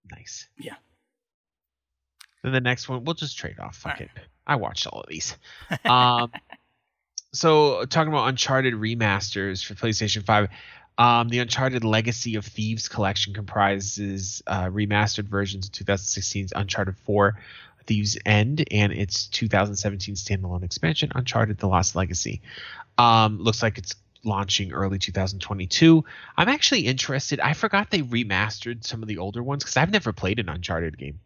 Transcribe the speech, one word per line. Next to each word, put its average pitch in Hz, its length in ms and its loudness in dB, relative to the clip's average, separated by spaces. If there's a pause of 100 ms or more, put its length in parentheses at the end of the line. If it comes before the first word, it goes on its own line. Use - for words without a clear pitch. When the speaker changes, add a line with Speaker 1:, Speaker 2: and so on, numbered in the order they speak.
(120)
Speaker 1:
Nice. - 360 -18 (100)
Speaker 2:
Yeah. - 180 -16 (1700)
Speaker 1:
Then 131 100 -4
the 131 80 2
next 123 300 -2
one, 127 160 -6
we'll 165 80 -4
just 151 240 -8
trade - 200 -12
off. - 200 -14
Fuck - 160 -8
Speaker 2:
All - 80 -10
right. - 160 -14
Speaker 1:
it. - 60 -18 (220)
I 143 120 0
watched - 300 -4
all - 120 -12
of - 80 -14
these. - 300 -8 (240)
Speaker 2:
<laughs> - 240 -8
Speaker 1:
Um, 120 440 4 (1000)
so 147 540 4
talking 156 260 0
about 131 160 2
Uncharted 131 460 2
remasters 101 920 -2
for 104 100 -12
PlayStation 107 500 -2
five, 104 240 4 (480)
um, 117 320 6
the 120 100 0
Uncharted 123 460 -2
Legacy 110 500 0
of 104 100 -6
Thieves 110 440 -4
collection 98 440 -2
comprises, 98 1120 -2
uh, 92 200 -2
remastered 104 640 0
versions 98 380 -2
of - 40 -12
two - 140 -10
thousand 98 220 0
sixteen's 98 460 -4
Uncharted 95 520 -2
four, 101 340 4 (460)
Thieves 104 400 0
End, 110 460 4
and 104 200 4
its - 360 -4
two - 200 -2
thousand 104 300 2
seventeen 101 380 -4
standalone 92 480 -4
expansion, 151 520 -2
Uncharted: 110 440 0
The 101 80 0
Lost 90 280 2
Legacy. 87 460 -2 (560)
Um, 113 420 6
looks 110 240 0
like 110 140 0
it's - 180 -12 (300)
launching 98 480 -2
early 95 260 -2
two 92 140 -4
thousand 95 260 -2
twenty-two. 156 640 6 (320)
I'm 185 140 4
actually 269 380 2
interested. 135 520 -2
I 113 140 2
forgot 202 360 0
they 175 120 2
remastered 117 840 -2
some 113 180 -8
of 110 60 -8
the 104 120 -4
older 101 220 -6
ones 139 220 -4
'cause - 140 -2
I've 165 140 2
never 180 200 2
played 98 280 -2
an 98 100 -4
Uncharted 85 480 -4
game. 69 280 -12